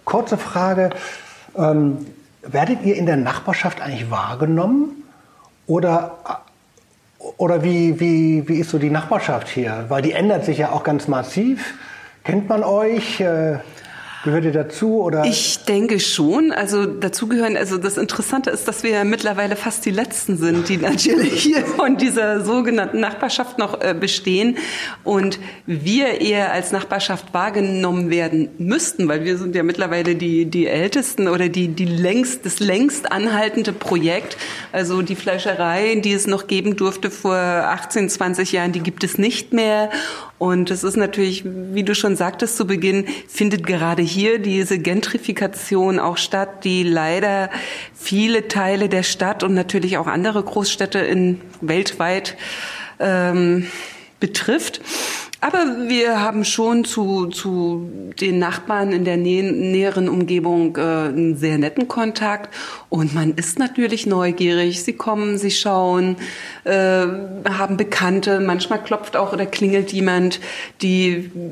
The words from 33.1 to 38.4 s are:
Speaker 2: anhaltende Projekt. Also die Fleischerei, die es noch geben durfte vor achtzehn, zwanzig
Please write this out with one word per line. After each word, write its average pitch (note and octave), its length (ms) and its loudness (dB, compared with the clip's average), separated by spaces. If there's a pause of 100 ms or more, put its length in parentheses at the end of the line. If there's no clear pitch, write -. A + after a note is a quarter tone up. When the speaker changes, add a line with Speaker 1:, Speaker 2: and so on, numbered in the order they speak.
Speaker 2:
anhaltende G#3+ 600 0
Projekt. E3+ 640 0 (340)
Also F#3 300 0
die F3+ 160 -2
Fleischerei, F#3+ 800 0
die G3+ 180 2
es G3 140 0
noch G3 200 0
geben F#3+ 300 0
durfte F#3+ 340 -2
vor F#3 260 0
achtzehn, F3+ 760 0
zwanzig F#3 420 -2